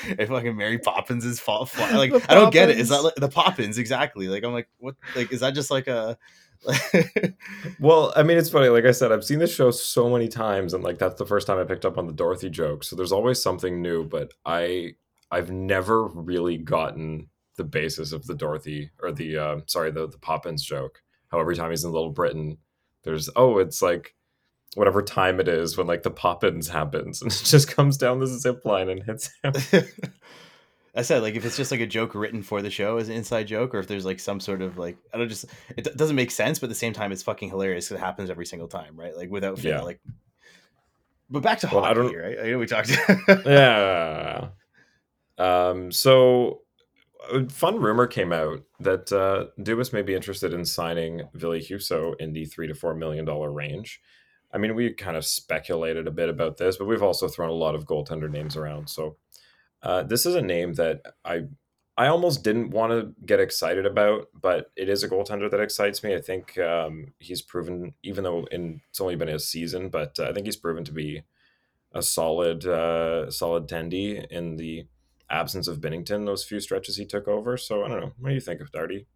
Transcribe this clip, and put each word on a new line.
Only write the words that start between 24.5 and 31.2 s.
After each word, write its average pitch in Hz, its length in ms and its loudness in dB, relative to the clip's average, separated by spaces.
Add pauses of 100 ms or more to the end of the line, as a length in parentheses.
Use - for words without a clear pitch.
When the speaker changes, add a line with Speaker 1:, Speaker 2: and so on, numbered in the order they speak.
Speaker 2:
whatever 98 280 4
time 92 360 2
it 90 80 2
is 82 300 0
when, 92 80 0
like, 87 160 0
the - 80 -2
Poppins 87 600 0
happens, 78 520 -4
and - 100 -2
<laughs> - 0 -
it - 140 -4
just 143 220 8
comes 143 300 4
down 127 220 2
the 131 80 0
zip 123 380 -2
line 95 240 2
and 95 140 -4
hits 110 260 -8 (140)
him. 135 100 0 (360)
Speaker 1:
<laughs> - 40 -20 (1040)
I 120 80 0
said, 127 180 4